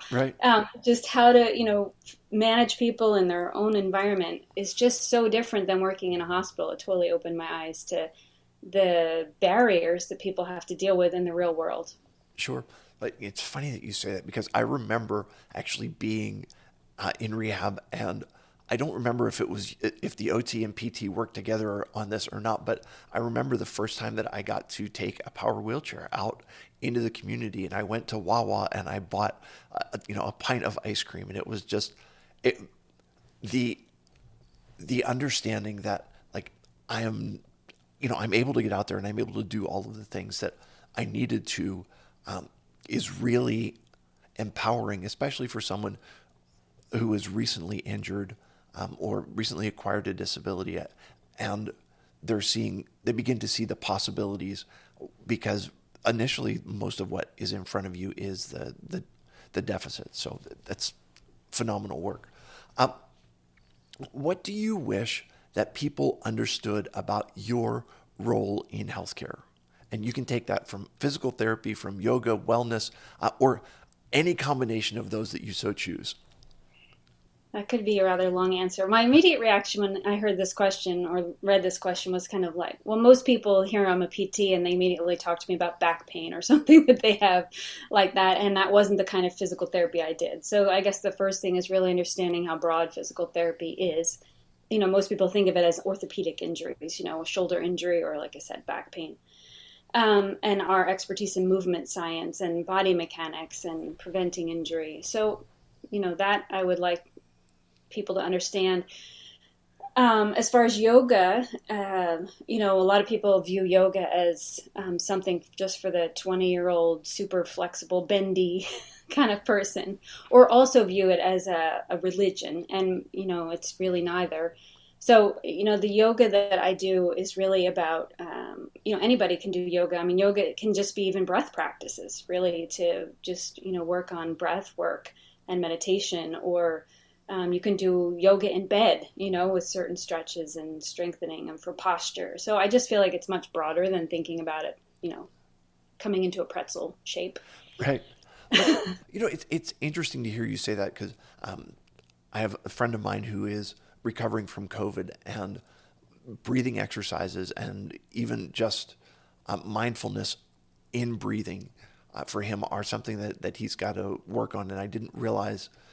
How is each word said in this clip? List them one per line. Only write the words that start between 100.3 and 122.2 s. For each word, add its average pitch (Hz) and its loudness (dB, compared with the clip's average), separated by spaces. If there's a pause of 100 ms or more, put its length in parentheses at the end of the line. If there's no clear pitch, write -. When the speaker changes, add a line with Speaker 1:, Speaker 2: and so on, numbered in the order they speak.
Speaker 2:
and 202 2
our 185 4
expertise 190 -2
in 185 2
movement 180 0
science 165 -6
and 170 -2
body 190 4
mechanics 165 -6
and 160 -10
preventing 175 -4
injury. 165 -6
So, 214 -2 (460)
you 202 -2
know, 180 0
that 196 2
I 190 -2
would 180 2
like 175 -2 (800)
people 202 -4
to 190 0
understand. 185 0 (1120)
Um, 220 6
as 233 2
far 240 8
as 220 2
yoga, 226 6 (240)
uh, 190 0 (280)
you 226 0
know, 196 4
a 185 6
lot 202 8
of 202 -2
people 202 4
view 185 -2
yoga 185 6
as, 175 0 (160)
um, 185 -4
something 185 -2 (140)
just 190 -4
for 190 -2
the 170 2
twenty-year-old 175 2
super 190 -2
flexible, 180 -4
bendy 185 2 (240)
<laughs> - -20
kind 240 4
of 202 -2
person, 202 0 (300)
or - 12
also 254 8
view 185 4
it 180 6
as 185 2
a, 165 0
a 180 0
religion. 185 0